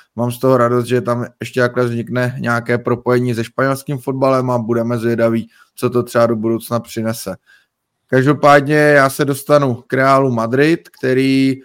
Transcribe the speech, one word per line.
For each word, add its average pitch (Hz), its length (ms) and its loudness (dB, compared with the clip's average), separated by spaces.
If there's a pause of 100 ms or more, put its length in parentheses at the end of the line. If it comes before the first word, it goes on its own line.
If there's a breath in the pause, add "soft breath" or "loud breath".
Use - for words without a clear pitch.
(160 loud breath)
mám 120 140 -2
z 120 80 -10
toho 131 180 2
radost, 120 300 0
že 123 140 0
tam 120 240 -4 (160)
ještě 127 200 -6
takhle 123 240 0
vznikne 120 540 -4
nějaké 120 400 -2
propojení 123 560 -2
se 113 100 -4
španělským 135 540 -4
fotbalem 131 520 -2
a 123 80 0
budeme 117 400 -2
zvědaví, 113 500 0 (260 soft breath)
co 123 160 -4
to 120 120 0
třeba 117 240 2
do 117 100 -2
budoucna 113 440 -4
přinese. 110 560 -8 (680 soft breath)
Každopádně 143 720 4
já 147 340 4
se 151 140 -4
dostanu 139 500 0 (120)
k - 60 -8
Realu 135 380 2
Madrid, 127 580 0
který 135 680 0 (100)